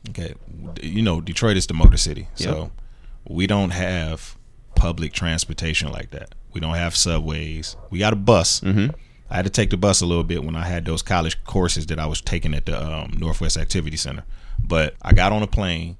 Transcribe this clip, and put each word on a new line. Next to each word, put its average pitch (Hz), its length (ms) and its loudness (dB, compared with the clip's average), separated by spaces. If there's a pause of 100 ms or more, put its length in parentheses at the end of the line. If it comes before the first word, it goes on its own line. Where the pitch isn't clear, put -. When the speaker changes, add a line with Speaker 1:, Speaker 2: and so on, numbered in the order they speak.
Speaker 1:
okay, 82 260 -10 (460)
you 85 200 -2
know, 85 200 2
Detroit 98 360 2
is 90 100 2
the 87 60 -4
Motor 80 240 10
City, - 300 -2 (100)
Speaker 2:
Yep. 87 120 -4
Speaker 1:
so 80 220 -4 (560)
we 90 200 0
don't 98 240 2
have 87 640 -4 (380)
public 80 380 2
transportation 80 800 -2
like - 200 -10
that. - 240 -14 (180)
We - 80 -6
don't 80 140 -2
have 85 200 -2
subways. 78 840 -2 (120)
We 87 100 -6
got 107 140 4
a 104 40 0
bus. 98 420 4
Speaker 2:
Mm-hmm. 101 320 0 (380)
Speaker 1:
I - 60 -6
had 92 100 0
to 98 60 -2
take 104 180 2
the 98 80 2
bus 95 240 2
a 87 40 0
little 85 200 2
bit 82 180 -4
when 80 120 -6
I 82 100 -4
had 87 200 -4
those 82 160 -4
college 82 440 -2
courses 82 420 0
that 80 100 -4
I 78 80 -4
was 78 160 -4
taking 80 320 0
at 71 140 0
the, 80 120 -2
um, 78 380 -6
Northwest 80 400 0
Activity 78 400 -2
Center. - 260 -8 (360)
But 80 420 0
I 92 120 6
got 92 180 8
on 107 100 2
a 104 60 0
plane. 85 520 -2